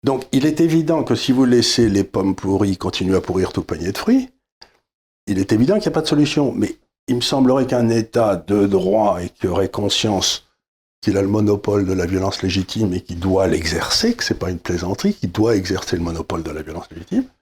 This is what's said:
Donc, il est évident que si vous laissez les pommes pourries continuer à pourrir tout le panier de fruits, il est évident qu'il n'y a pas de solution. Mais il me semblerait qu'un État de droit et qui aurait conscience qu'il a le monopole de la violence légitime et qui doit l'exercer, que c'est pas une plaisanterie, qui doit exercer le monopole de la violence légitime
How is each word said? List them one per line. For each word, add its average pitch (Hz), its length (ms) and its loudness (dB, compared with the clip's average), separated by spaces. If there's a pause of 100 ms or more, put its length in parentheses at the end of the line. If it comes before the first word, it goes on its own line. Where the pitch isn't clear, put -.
Donc, 131 280 -2
il 139 140 2
est 156 160 2
évident 160 420 2
que 120 120 0
si - 160 -2
vous 127 140 4
laissez 120 440 4
les 98 140 2
pommes 95 320 0
pourries 98 420 0
continuer 92 400 -2
à 87 40 2
pourrir 92 320 -2
tout 92 80 -2
le - 40 -6
panier 85 260 -6
de - 60 -6
fruits, 254 320 0 (960)
il 98 120 -2
est 95 140 0
évident 127 240 4
qu'il 208 80 0
n'y 165 60 0
a - 20 -4
pas 156 100 -2
de 156 60 -6
solution. 147 480 2
Mais - 220 -4 (300)
il 123 100 0
me 123 40 -2
semblerait 131 460 2
qu'un 120 220 2
État 110 460 2
de 101 300 0
droit 98 560 2
et 87 80 -8
qui - 160 -8
aurait 95 240 0
conscience - 760 -2 (560)
qu'il 98 160 0
a 98 40 2
le 98 60 0
monopole 104 580 2
de 95 80 -2
la 90 140 -2
violence 95 340 -2
légitime 95 520 -2
et 92 80 -4
qui - 140 -12
doit 95 320 2
l'exercer, - 680 -2
que - 80 -8
c'est - 160 -4
pas 90 100 -4
une 90 80 -6
plaisanterie, 92 560 -2
qui - 140 -6
doit 107 280 0
exercer 92 420 -2
le 85 40 -2
monopole 85 400 -6
de 80 80 -8
la 78 140 -10
violence - 280 -12
légitime - 340 -4 (160)